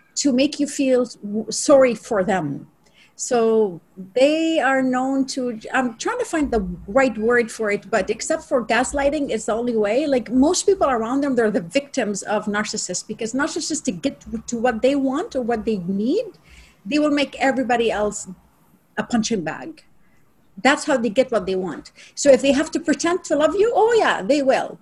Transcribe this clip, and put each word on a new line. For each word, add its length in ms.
to 180
make 280
you 60
feel 400
w-, 280
sorry 440
for 300
them. 440
So 640
they 440
are 240
known 440
to, 320
I'm 240
trying 220
to 60
find 260
the 100
right 280
word 340
for 200
it, 200
but 200
except 340
for 200
gaslighting, 640
it's 160
the 80
only 220
way. 300
Like, 240
most 360
people 240
around 320
them, 140
they're 140
the 120
victims 640
of 220
narcissists, 600
because 260
narcissists, 520
to 80
get 320
to 100
what 240
they 140
want 400
or 60
what 220
they 140
need, 480
they 140
will 140
make 260
everybody 540
else 360
a 60
punching 400
bag. 380
That's 220
how 140
they 100
get 240
what 140
they 80
want. 380
So 160
if 120
they 100
have 200
to 80
pretend 440
to 120
love 180
you, 200
oh 220
yeah, 240
they 220
will. 400